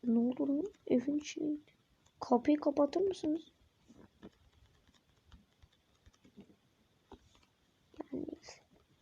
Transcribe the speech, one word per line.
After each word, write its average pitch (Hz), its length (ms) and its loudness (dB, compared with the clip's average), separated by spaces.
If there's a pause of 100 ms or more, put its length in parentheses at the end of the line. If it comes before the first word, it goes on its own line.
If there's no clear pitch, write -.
ne 233 160 4
oldu 254 280 0
lan? 285 160 0 (240)
Evin 262 300 2
içine. 302 400 -4 (600)
Kapıyı 247 380 4
kapatır 294 440 2
mısınız? 330 400 0 (4000)
Yani, - 120 -4 (760)